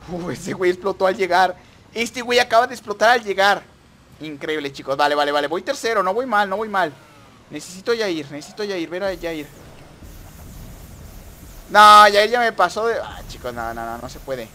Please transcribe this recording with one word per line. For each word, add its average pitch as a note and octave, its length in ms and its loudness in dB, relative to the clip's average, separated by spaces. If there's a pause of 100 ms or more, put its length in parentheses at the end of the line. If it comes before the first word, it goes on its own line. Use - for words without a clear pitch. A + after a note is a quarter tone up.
(100)
Uh, F3 200 -8
ese - 240 -8
güey F3+ 160 0
explotó F#3+ 360 -2
al F#3+ 100 0
llegar. F#3 380 2 (380)
Este A#3 300 -6
güey A#3+ 160 2
acaba A#3+ 280 4
de B3+ 80 -10
explotar G#3+ 360 0
al A#3+ 120 2
llegar. F#3+ 400 2 (580)
Increíble, D3 520 -6
chicos. C3+ 240 -6
Vale, D3 180 2
vale, D3 160 2
vale. D3 160 0
Voy E3 160 -4
tercero. A3+ 400 -2
No F#3 120 0
voy B3 100 -2
mal, G#3 240 0
no F#3+ 80 -4
voy A3 120 -6
mal. F#3 240 -2 (580)
Necesito F3 420 -8
Yair, F3 400 -4
necesito E3+ 320 -12
Yair. F#3 240 -6
Ver F3+ 160 -6
a F#3+ 80 -2
Yair. E3 340 -8 (2250)
No, G#3 380 10
Yair G#3 220 4
ya A#3+ 100 0
me A3+ 120 2
pasó G3+ 340 0
de... A3+ 120 -2
Ah, - 300 -10
chicos, - 240 -10
no, A#2 220 -8
no, A#2 100 -10
no, A#2 140 -10
no B2 100 -12
se D3 120 -14
puede. B2 340 -8